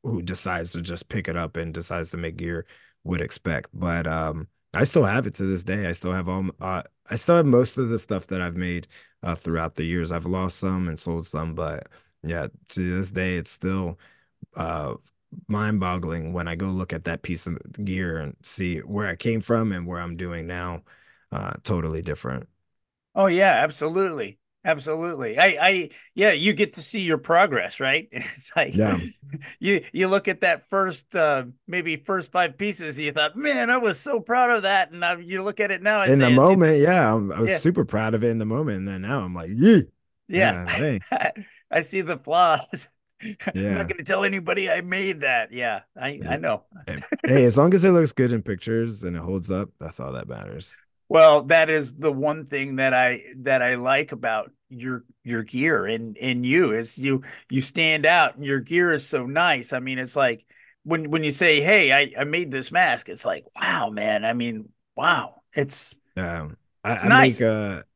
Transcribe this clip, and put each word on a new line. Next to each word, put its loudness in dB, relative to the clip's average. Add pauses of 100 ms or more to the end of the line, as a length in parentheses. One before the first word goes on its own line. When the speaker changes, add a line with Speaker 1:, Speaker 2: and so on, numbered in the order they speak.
Speaker 1:
who -6
decides -4
to -8
just -10
pick -6
it -4
up -6
and -6
decides -8
to -10
make -8
gear -8 (400)
would -4
expect. -6
But, -4
um, -6 (260)
I 0
still 2
have 0
it -8
to -4
this -2
day. -4
I -4
still -6
have -4
all, -4
m-, -4 (100)
uh, -6 (260)
I -6
still 4
have 4
most 4
of -2
the -2
stuff -6
that -4
I've -6
made, -4 (360)
uh, -4
throughout -4
the -4
years. -2
I've -4
lost -4
some -2
and -8
sold -6
some, -6
but -8 (360)
yeah, -4 (220)
to -4
this -4
day, -2
it's -8
still, -4 (580)
uh, -6 (520)
mind-boggling -4
when -6
I -6
go -6
look -6
at -8
that -6
piece -8
of -6 (280)
gear -4
and -10
see -4
where -6
I -6
came -2
from 0
and -6
where -8
I'm -8
doing -8
now. -8 (480)
Uh, -8 (100)
totally -4
different. -8 (640)
Speaker 2:
Oh, 4
yeah, 6 (100)
absolutely. -2 (260)
Absolutely. -2
I, 8 (160)
I, 2 (240)
yeah, 4
you 2
get 0
to -14
see -6
your 2
progress, 2
right? 0
<laughs> -20
It's -12
like 0
Speaker 1:
Yeah. 2 (240)
Speaker 2:
<laughs> -14
you, 0
you 2
look 0
at -2
that 0
first, -2
uh, 2 (220)
maybe -4
first -6
five 0
pieces, -6
you -4
thought, -2
"Man, 0
I 4
was 0
so -4
proud 2
of 2
that." 2
And -14
now 0
you -6
look -4
at 0
it -4
now 2
and 4
Speaker 1:
In 8
the 6
Speaker 2:
say, 6
"It -
Speaker 1:
moment, 8
Speaker 2:
was," 6
Speaker 1:
yeah, 6
I'm, 0
I -6
was 2
Speaker 2:
yeah. 2
Speaker 1:
super 2
proud -2
of 0
it 2
in 0
the -2
moment. -2
And -6
then -6
now -4
I'm -6
like, -10
"Yee." 8 (440)
Speaker 2:
Yeah. 2
Speaker 1:
Yeah, -8 (100)
dang. -2
Speaker 2:
<laughs> -6
I 2
see -4
the -6
flaws. 0 (180)
<laughs> -20
I'm -12 (160)
Speaker 1:
Yeah. -2
Speaker 2:
not -2
gonna -8
tell 0
anybody -2
I 0
made -4
that. 0
Yeah, -4 (140)
I, -8
I -2
Speaker 1:
Yeah. 0
Speaker 2:
know. -2 (200)
Speaker 1:
Hey, -8 (280)
hey, 6
as 4
long 8
as 4
it 8
looks 4
good 2
in 0
pictures -4
and -6
it -6
holds -6
up, -4 (100)
that's -12
all -10
that -10
matters. -14 (280)
Speaker 2:
Well, 10
that 4
is -2
the 0
one -2
thing -6
that 2
I, 2 (140)
that 2
I 2
like 0
about -4 (180)
your, -10 (180)
your -4
gear 0
and, -6
and -2
you 4
is -4
you, -2 (260)
you 0
stand 2
out 4
and -14
your -2
gear 2
is 0
so -2
nice. 0
I -2
mean, -6
it's -6
like 2 (380)
when, -2
when 0
you 0
say, 6
"Hey, 6
I, 4
I -2
made -4
this -6
mask," 0
it's -8
like, -4 (100)
"Wow, -2
man." -2
I 0
mean, -6 (260)
wow. 0 (120)
It's, -4 (200)
Speaker 1:
Yeah. -6 (340)
I, -2
Speaker 2:
it's -2
Speaker 1:
I 6
Speaker 2:
nice. 6
Speaker 1:
make, -6
uh, 0 (120)